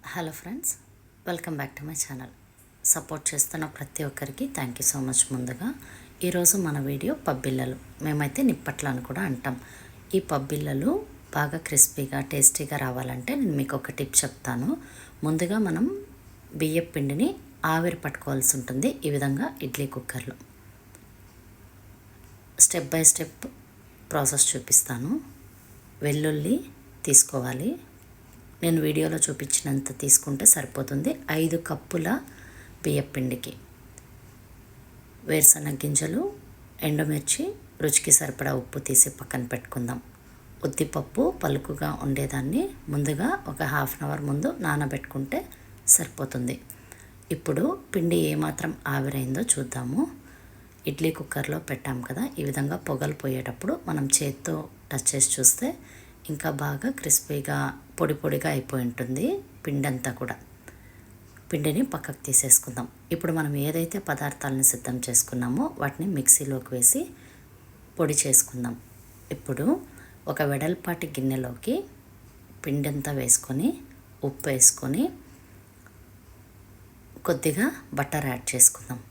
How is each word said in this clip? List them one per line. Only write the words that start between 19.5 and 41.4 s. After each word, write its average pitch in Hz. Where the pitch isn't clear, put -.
ఇడ్లీ 135
కుక్కర్లో -
step 151
by 160
step -
ప్రాసెస్ 143
చూపిస్తాను. 127
వెల్లుల్లి 151
తీసుకోవాలి. 135
నేను 165
వీడియోలో 156
చూపించినంత 139
తీసుకుంటే 139
సరిపోతుంది. 143
ఐదు 165
కప్పుల 160
బియ్యం 143
పిండికి 127
వేరుశనగ 151
గింజలు, 156
ఎండుమిర్చి, 151
రుచికి -
సరిపడా 139
ఉప్పు -
తీసి 135
పక్కన 123
పెట్టుకుందాం. 123
ఉద్దిపప్పు 147